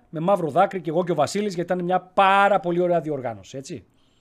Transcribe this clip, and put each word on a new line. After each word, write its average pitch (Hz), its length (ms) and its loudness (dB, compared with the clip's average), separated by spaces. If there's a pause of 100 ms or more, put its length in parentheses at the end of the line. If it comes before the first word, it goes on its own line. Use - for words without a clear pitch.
(100)
με 156 100 -8
μαύρο 175 300 0
δάκρυ, 185 300 2
και 160 100 -6
εγώ 175 140 0
και 175 80 -4
ο - 20 -2
Βασίλης, 190 400 -2
γιατί 170 180 -4
ήταν 180 120 -2
μια 180 160 0
πάρα 196 600 4
πολύ 175 200 -2
ωραία 175 200 2
διοργάνωση, 127 560 -8
έτσι. 135 280 -14 (360)